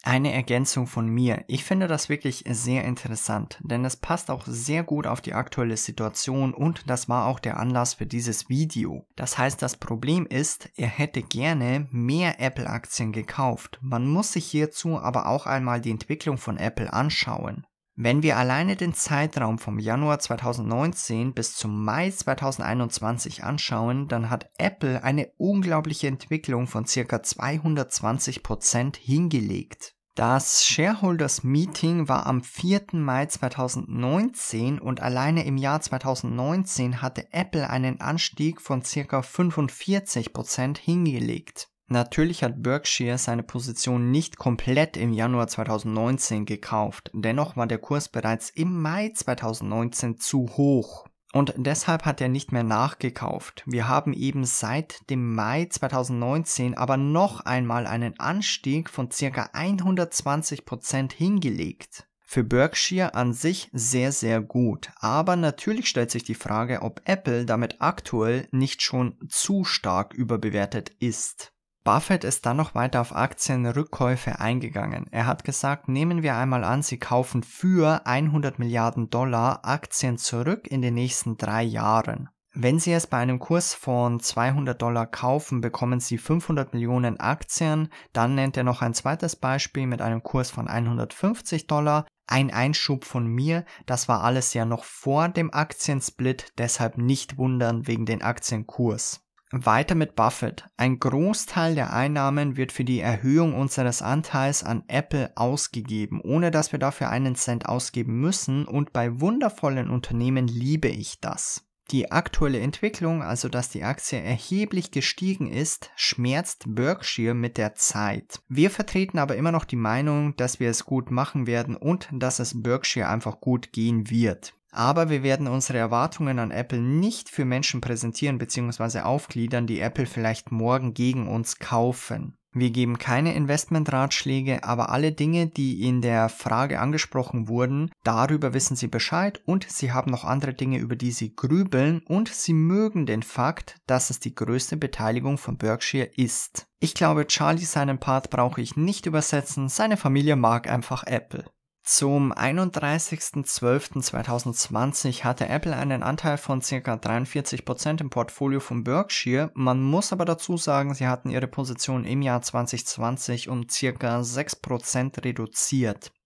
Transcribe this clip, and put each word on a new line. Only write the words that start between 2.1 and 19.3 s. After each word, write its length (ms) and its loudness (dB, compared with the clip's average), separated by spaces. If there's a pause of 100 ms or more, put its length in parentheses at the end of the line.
sehr 360 0
interessant, 800 -4
denn 220 -2
es 120 -4
passt 340 -4
auch 160 -6
sehr 380 -2
gut 240 -2
auf 120 -2
die 140 -8
aktuelle 420 -2
Situation 760 -2
und 340 0
das 200 -2
war 180 2
auch 140 -2
der 180 -4
Anlass 360 0
für 120 -6
dieses 420 -4
Video. 560 -2 (120)
Das 200 -4
heißt, 240 0
das 160 -2
Problem 480 0
ist, 520 -2
er 100 -2
hätte 360 -2
gerne 680 0
mehr 500 0
Apple-Aktien 720 -4
gekauft. 720 -4
Man 240 0
muss 260 2
sich 140 -2
hierzu 540 -2
aber 260 0
auch 200 0
einmal 340 0
die 100 -4
Entwicklung 480 -4
von 200 -6
Apple 340 -2
anschauen. 760 -2 (340)
Wenn 220 4
wir 140 4
alleine 400 2
den 180 -2
Zeitraum 640 0